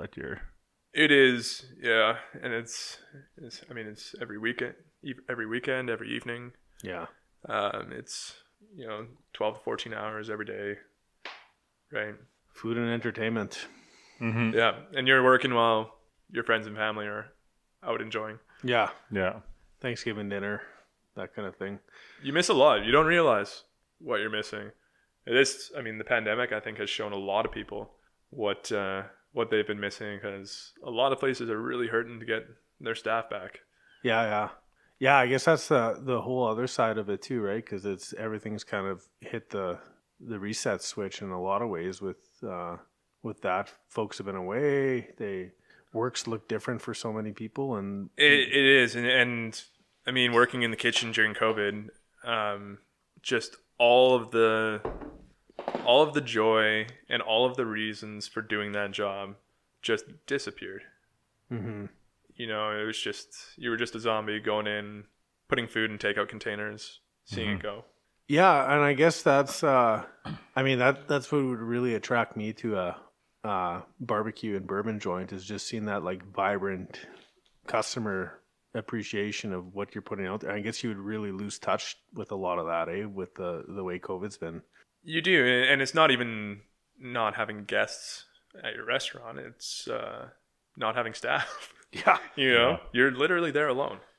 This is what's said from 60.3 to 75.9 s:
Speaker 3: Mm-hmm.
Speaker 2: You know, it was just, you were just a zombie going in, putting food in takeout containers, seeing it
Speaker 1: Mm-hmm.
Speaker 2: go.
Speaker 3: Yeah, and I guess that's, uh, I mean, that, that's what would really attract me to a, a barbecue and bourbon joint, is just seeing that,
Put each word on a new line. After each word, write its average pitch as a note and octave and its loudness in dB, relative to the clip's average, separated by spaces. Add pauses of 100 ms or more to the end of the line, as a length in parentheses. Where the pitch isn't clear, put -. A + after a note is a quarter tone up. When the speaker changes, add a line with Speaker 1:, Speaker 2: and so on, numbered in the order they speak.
Speaker 3:
Mm-hmm. G#2 -6 (500)
Speaker 2:
You A#2 -8
know, G#2+ -2
it G#2+ -4
was A2 -4
just, - -6 (280)
you A#2+ -4
were A2+ 0
just A#2 -2
a A2 -8
zombie G#2+ 0
going G#2+ 0
in, G#2 -6 (440)
putting B2 0
food A2 -2
in G#2 -10
takeout G2+ -2
containers, G#2+ -10 (240)
seeing A2 -4
it - 0
Speaker 1:
Mm-hmm. F2+ -6
Speaker 2:
go. G#2 -8 (440)
Speaker 3:
Yeah, C#3+ 6
and D3 6
I C#3+ 6
guess D#3 4
that's, C#3 4
uh, B2 6 (500)
I C3+ 2
mean, C3+ 4
that, C3 2
that's C#3+ 0
what C#3+ 4
would B2 -2
really A#2+ 0
attract A2+ 0
me A2 -4
to A2 -2
a, F2 -2 (460)
a F#2 -2 (160)
barbecue G#2+ -2
and F#2+ -6
bourbon G#2 -2
joint, F#2 -4
is F#2 -10
just G2 -8
seeing G#2+ -6
that, G2+ -2